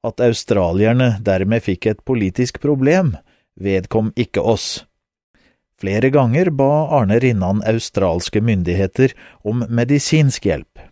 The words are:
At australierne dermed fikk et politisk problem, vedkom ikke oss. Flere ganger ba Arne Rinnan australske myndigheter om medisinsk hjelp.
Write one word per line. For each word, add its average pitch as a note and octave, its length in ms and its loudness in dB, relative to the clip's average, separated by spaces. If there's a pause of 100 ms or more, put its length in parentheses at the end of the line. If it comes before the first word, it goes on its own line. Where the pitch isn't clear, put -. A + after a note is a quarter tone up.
At A2+ 160 -4
australierne A2+ 920 2 (100)
dermed G2+ 400 0
fikk F#3 240 -2
et - 160 -4
politisk B2 560 -2
problem, C#3+ 540 2 (420)
vedkom G2 560 -2
ikke A2+ 320 -4
oss. - 380 -2 (960)
Flere G#2+ 320 0
ganger C#3+ 400 2
ba C#3+ 340 2 (120)
Arne G#2+ 220 2
Rinnan G#2 440 0
australske G2+ 760 -2
myndigheter G2 720 0 (280)
om A2+ 280 -4
medisinsk C#3 760 0
hjelp. - 460 -4